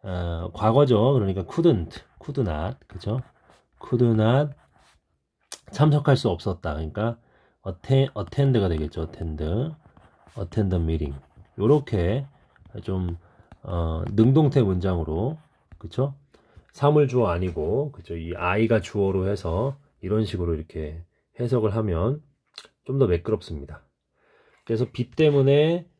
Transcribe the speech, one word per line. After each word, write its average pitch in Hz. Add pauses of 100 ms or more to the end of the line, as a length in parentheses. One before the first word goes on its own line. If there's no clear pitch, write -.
어, 90
과거죠. 123
그러니까 95
couldn't, 127 (220)
could 143
not, 87 (100)
그죠? 107 (640)
Could 123
not 117 (1200)
참석할 143
수 120
없었다. 87
그러니까 101 (500)
atten-, 135
attend가 113
되겠죠. 78
attend, 78 (920)
attend 101
the 87
meeting. 76 (380)
요렇게 120 (560)
좀, 90 (460)
어, 82
능동태 135
문장으로, 92 (400)
그쵸? 135 (600)
사물 147
주어 120
아니고, 90
그쵸? -
이 82
I가 104
주어로 95
해서 101 (220)
이런 107
식으로 90
이렇게 80 (360)
해석을 117
하면 110 (640)
좀 135
더 127
매끄럽습니다. 87 (840)
그래서 113
비 123
때문에 147 (120)